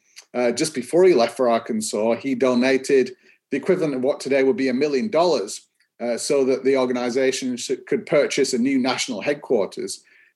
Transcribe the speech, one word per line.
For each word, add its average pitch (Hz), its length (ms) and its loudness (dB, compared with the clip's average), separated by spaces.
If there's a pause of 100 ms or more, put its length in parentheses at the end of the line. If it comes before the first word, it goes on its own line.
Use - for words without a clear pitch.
(340)
uh, 123 180 0
just - 220 -4
before 151 300 2
he 180 100 6
left 117 220 2
for 127 120 2
Arkansas, 113 680 -2
he 135 180 -4
donated 127 800 2 (340)
the 147 60 -2
equivalent 156 380 0
of 127 80 -4
what 139 180 -2
today 135 220 2
would 131 140 4
be 131 120 -2
a 123 60 0
million 135 340 0
dollars, 147 600 0 (320)
uh, 120 160 -4
so 139 280 0
that 127 200 0
the 135 120 4
organization 127 800 -2
sh-, - 140 -10 (160)
could - 180 -2
purchase 139 480 0
a 127 60 0
new 135 200 2
national 120 420 -2
headquarters. 117 840 -4 (340)